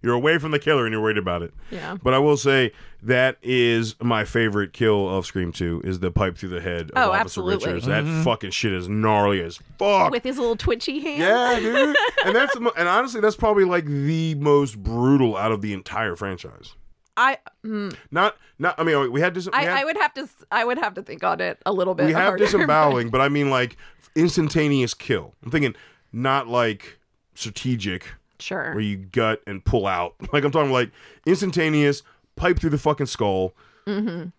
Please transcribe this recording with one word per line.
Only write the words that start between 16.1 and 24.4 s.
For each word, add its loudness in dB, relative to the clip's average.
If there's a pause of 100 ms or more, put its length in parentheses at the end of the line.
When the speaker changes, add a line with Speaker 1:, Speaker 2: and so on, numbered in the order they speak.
Speaker 1:
franchise. -12 (420)
Speaker 2:
I, 2 (260)
mm. -8 (140)
Speaker 1:
Not, 0 (200)
not. -2
I 0
mean, 2
we -2
had 0
dis-, -8
we -6
Speaker 2:
I, 2
Speaker 1:
had 0
Speaker 2:
I -2
would -4
have -2
to -10
s-, -16
I 0
would -2
have -4
to -10
think -12
on 0
it -6
a -2
little 0
bit 2
Speaker 1:
we 2
have 2
Speaker 2:
harder, 4
<laughs> -
Speaker 1:
disemboweling, 4
Speaker 2:
but 0
Speaker 1:
but 4
I 2
mean, 0
like, -2 (380)
instantaneous 2